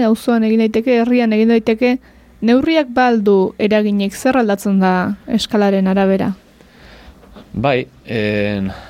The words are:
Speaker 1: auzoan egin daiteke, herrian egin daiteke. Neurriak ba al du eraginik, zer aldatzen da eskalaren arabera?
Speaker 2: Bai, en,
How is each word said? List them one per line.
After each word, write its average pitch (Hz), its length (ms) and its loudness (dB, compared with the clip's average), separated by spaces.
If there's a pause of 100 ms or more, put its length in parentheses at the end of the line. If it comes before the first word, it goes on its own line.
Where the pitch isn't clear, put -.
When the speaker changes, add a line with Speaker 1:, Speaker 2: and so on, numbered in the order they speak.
Speaker 1:
auzoan 226 400 0
egin 226 160 2
daiteke, 226 380 0
herrian 240 340 0
egin 220 160 2
daiteke. 233 460 0 (440)
Neurriak 269 520 2
ba 254 160 2
al 226 140 0
du 196 360 2
eraginik, 208 560 0
zer 254 220 -2
aldatzen 202 420 0
da 185 360 0 (120)
eskalaren 202 600 0
arabera? 190 420 0 (1200)
Speaker 2:
Bai, 127 340 -2 (180)
en, 104 640 -2 (200)